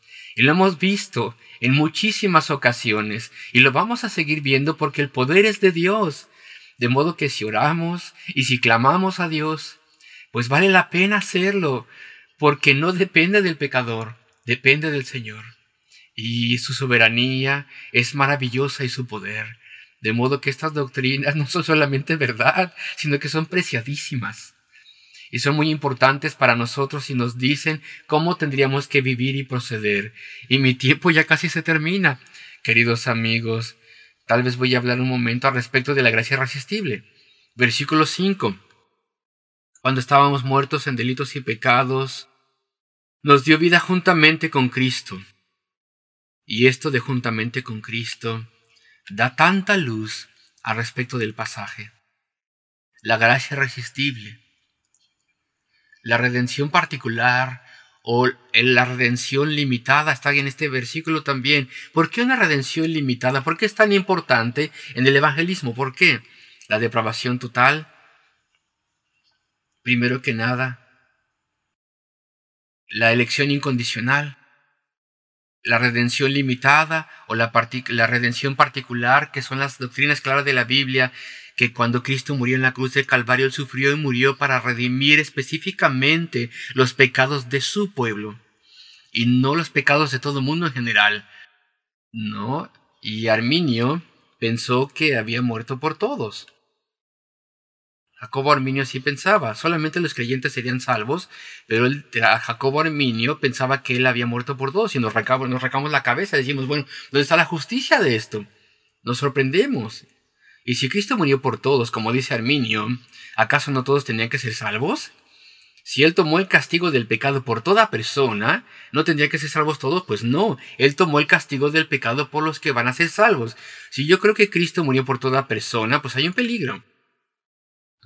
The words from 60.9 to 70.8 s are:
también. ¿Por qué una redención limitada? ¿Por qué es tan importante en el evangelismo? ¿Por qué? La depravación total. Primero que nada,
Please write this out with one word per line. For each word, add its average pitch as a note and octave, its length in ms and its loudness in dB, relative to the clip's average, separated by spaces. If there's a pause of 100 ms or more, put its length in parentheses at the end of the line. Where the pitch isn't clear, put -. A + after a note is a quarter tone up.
también. C#3 480 0 (240)
¿Por E3 160 2
qué A#3 140 -2
una B3+ 120 2
redención D#3+ 560 0
limitada? C3 520 -2
¿Por - 120 -2
qué A3 120 0
es - 80 -4
tan G#3 180 4
importante D3 800 0 (240)
en B2+ 100 2
el C3+ 100 6
evangelismo? D3 600 0
¿Por C3 180 -4
qué? C#3 300 2 (460)
La A2 100 0
depravación A2+ 580 -2
total. B2+ 500 0 (2000)
Primero B2 400 0
que C3+ 100 -2
nada, B2 560 -4 (2000)